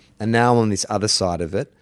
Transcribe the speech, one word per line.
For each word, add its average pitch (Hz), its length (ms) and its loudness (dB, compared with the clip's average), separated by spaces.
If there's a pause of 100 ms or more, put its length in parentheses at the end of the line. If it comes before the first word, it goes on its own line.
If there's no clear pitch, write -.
(200)
And 107 120 -2
now 120 220 4
I'm 120 60 4
on 110 100 2
this 98 200 -4
other 104 200 -2
side 87 320 -2
of 85 120 -6
it, 113 280 -6